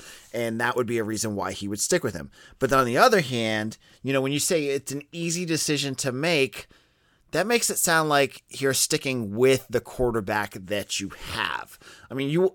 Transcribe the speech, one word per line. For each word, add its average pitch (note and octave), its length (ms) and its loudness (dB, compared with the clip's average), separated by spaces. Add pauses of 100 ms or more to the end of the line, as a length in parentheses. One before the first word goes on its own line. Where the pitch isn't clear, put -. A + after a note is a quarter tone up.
(340)
and A#2 260 -2
that A#2+ 140 0
would A#2+ 140 0
be A#2 100 0
a A2 60 0
reason G#2+ 320 -4
why F#2+ 160 -4
he G2 160 -8
would G2+ 120 -6
stick F3+ 220 0
with A2 120 -4
him. D2 180 -12 (260)
But C3 120 0
then C3+ 100 6
on B2+ 60 4
the A#2+ 120 0
other A3 220 6
hand, A2 580 -2 (240)
you C3 100 -4
know, C3+ 80 2
when C3+ 120 0
you C#3+ 80 0
say D#3+ 240 2
it's C#3 260 -4
an C#3+ 120 -8 (100)
easy E3+ 320 -4
decision C#3+ 520 -2
to C3+ 140 -2
make, C#3 560 0 (640)
that E3+ 160 0
makes A#3 240 2
it F3 80 -4
sound D#3+ 320 2
like C#3+ 400 2
you're C3+ 240 0
sticking B2+ 600 -2
with B2+ 360 4
the A#2+ 100 0
quarterback A2 720 -2
that G2 480 -6
you G2 120 -8 (180)
have. F2+ 480 -6 (320)
I A#2 40 -10
mean, C#3 140 -2
you, F3+ 260 2